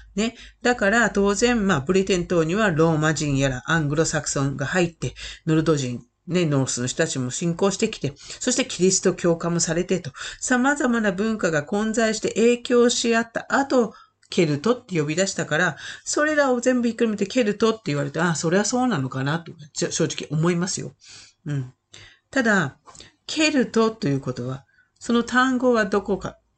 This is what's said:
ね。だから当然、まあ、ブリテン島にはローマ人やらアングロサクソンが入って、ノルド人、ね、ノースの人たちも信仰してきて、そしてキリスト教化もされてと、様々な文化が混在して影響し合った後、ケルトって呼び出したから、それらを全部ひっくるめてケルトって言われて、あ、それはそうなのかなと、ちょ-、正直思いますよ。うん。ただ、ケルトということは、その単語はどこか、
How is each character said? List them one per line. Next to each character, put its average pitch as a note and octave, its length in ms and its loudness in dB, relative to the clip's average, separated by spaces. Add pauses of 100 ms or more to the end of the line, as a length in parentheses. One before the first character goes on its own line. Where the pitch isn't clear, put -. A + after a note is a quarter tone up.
(140)
ね。 A3+ 220 -2 (240)
だ A#3+ 160 2
か G3+ 140 2
ら A3+ 180 4
当 G3+ 260 2
然、 A#3 320 2
ま F#3+ 100 2
あ、 C3+ 40 0
ブ F#3 140 -2
リ F#3+ 100 4
テ F#3+ 140 0
ン F3 80 -2
島 E3+ 180 2
に D#3+ 100 -2
は G#3+ 160 2
ロ D#3+ 200 4
ー D#3 80 2
マ D#3 160 2
人 C#3+ 240 0
や C3+ 100 2
ら C3 160 -4
ア D#3+ 140 0
ン D3 100 0
グ D3 80 -2
ロ D#3+ 80 2
サ D#3 160 -2
ク - 80 -6
ソ C#3 140 -2
ン C3+ 160 -2
が C#3 80 -4
入 F3 220 0
っ E3+ 60 -10
て、 - 200 -8 (320)
ノ D#3+ 80 2
ル D#3 100 4
ド D#3+ 100 4
人、 B2+ 300 -4 (220)
ね、 F3 180 0
ノ C#3+ 220 2
ー - 20 -6
ス - 140 -4
の B2+ 40 -2
人 - 120 -6
た D#3+ 100 0
ち C#3 100 -6
も B2+ 120 -4
信 E3+ 240 -4
仰 G3 160 2
し G3 80 -4
て A3 100 0
き - 100 -8
て、 C#3 200 -4
そ - 340 -6
し - 40 0
て C4 100 0
キ - 160 -4
リ F#3 100 4
ス - 80 0
ト F3+ 140 2
教 E3+ 240 0
化 E3 100 -4
も E3+ 100 0
さ D#3+ 140 -2
れ E3+ 120 -2
て F#3 160 -2
と、 C3+ 100 -12 (280)
様 C4 360 2
々 B3 260 0
な G#3 120 0
文 G#3+ 260 -2
化 F#3+ 120 0
が D3+ 120 0
混 G#3+ 320 -2
在 A3 200 2
し A3 60 -6
て - 140 -2
影 A#3+ 240 4
響 A#3+ 320 4
し A#3 260 0
合 A#3 60 0
っ A3+ 100 -8
た - 160 -6
後、 B3+ 460 2 (340)
ケ F3+ 160 2
ル D3 160 0
ト A#3 140 2
っ B3 100 -16
て E3+ 160 -2
呼 D3 60 0
び D#3 100 -2
出 F#3+ 100 2
し - 80 -6
た D#3+ 120 -4
か D3 100 -2
ら、 F3 200 0 (280)
そ D4+ 220 0
れ D#4 80 0
ら C#4 180 2
を A#3+ 80 0
全 B3+ 220 2
部 A#3+ 60 2
ひ A3+ 40 -2
っ A3+ 40 -6
く A#3 80 2
る A3 60 0
め G#3 60 -4
て G3+ 100 -2
ケ B3+ 160 0
ル G#3 140 0
ト A3+ 140 2
っ A3 60 0
て - 100 -16
言 D3 100 -2
わ C#3+ 80 -2
れ C#3 60 -6
て、 D#3 100 -4
あ、 F3 140 2
そ E3 160 -2
れ F#3+ 80 4
は G#3 80 0
そ B3 160 0
う B3+ 40 2
な G#3 120 0
の C3 100 -2
か C3 160 -4
な D3+ 140 -2
と、 - 140 -12 (200)
ち - 140 -4
ょ-、 - 60 -4
正 E3 120 0
直 - 260 -6
思 D#3 200 0
い F3 60 0
ま F3 120 -2
す - 140 -6
よ。 - 100 -12 (540)
う D3 80 -6
ん。 B2+ 180 -6 (600)
た C4+ 100 -2
だ、 G3 360 0 (480)
ケ D#4 240 0
ル C4 200 2
ト A3+ 200 2
と A3 180 -4
い C#3 60 2
う C3+ 60 -2
こ C3 120 -6
と B2 160 -8
は、 C3 160 -10 (340)
そ - 140 -4
の A#3 100 4
単 B3+ 360 2
語 B3 160 4
は G#3+ 100 4
ど G3 160 0
こ G3 160 -4
か、 - 220 -10 (200)